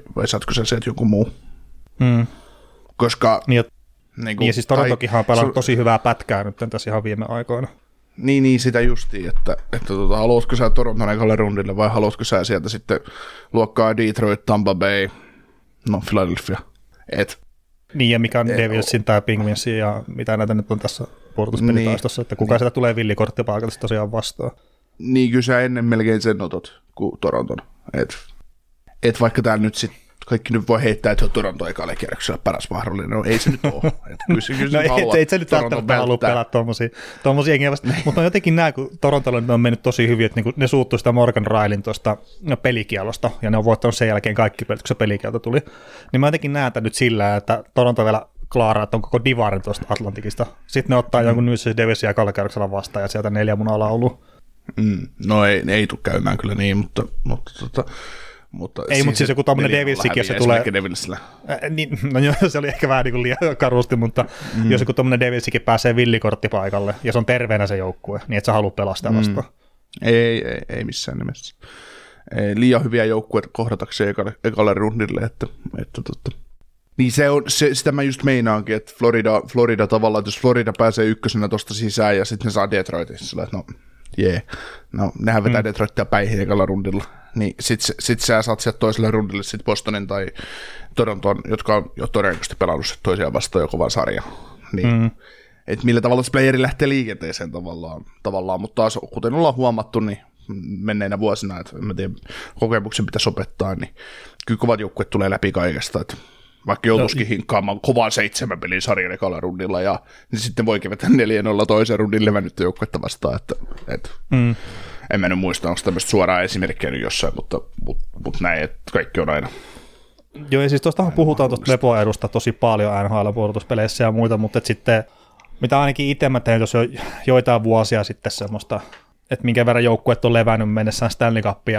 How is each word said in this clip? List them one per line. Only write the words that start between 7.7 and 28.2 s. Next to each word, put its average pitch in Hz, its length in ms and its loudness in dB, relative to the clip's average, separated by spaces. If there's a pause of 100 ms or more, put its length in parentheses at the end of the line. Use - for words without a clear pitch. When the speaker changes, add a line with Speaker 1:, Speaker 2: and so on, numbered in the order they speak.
Speaker 1:
Niin, 135 260 4
niin, 131 160 6
sitä 120 220 2
justiin, 107 480 2
että, - 280 6 (160)
että 90 140 -4
tota, 98 300 4
haluatko 117 380 4
sä 120 140 4
Toronton 113 400 6
ekalle 110 260 2
rundille 101 420 0
vai 107 120 4
haluatko 107 340 0
sä 95 200 2
sieltä 95 260 -2
sitten 104 300 -4 (540)
luokkaa 110 440 2
Detroit, 107 480 0
Tampa 104 300 2
Bay, 98 340 0 (800)
no 101 200 0
Philadelphia, 95 480 0 (540)
et - 280 -4 (540)
Speaker 2:
Niin, 127 160 4
ja 117 100 4
mikä 117 200 2
on 117 120 2
Speaker 1:
et 117 60 -2
Speaker 2:
Devilsin 110 460 0
tai 104 180 4
Penguinsin 107 560 0
ja 107 300 -2
mitä 113 300 -4
näitä 110 160 0
nyt 107 180 -2
on 107 80 -2
tässä - 280 -8 (280)
pudotuspelitaistossa, 113 840 0
Speaker 1:
Niin. 120 60 -4
Speaker 2:
että 101 100 -10
kuka 113 180 0
Speaker 1:
Niin. 117 60 4
Speaker 2:
sitä 120 120 0
tulee 120 240 0
villikorttipaikallista 110 840 -2
tosiaan 107 300 -2
vastaan. 113 400 -6 (480)
Speaker 1:
Niin, 127 300 2
kyllä 123 120 4
sä 123 200 2
ennen 123 240 0
melkein 110 360 2
sen 104 200 0
otat 90 320 -8 (220)
kuin - 260 -4
Toronton. 60 360 -2 (360)
Et, - 240 -4 (840)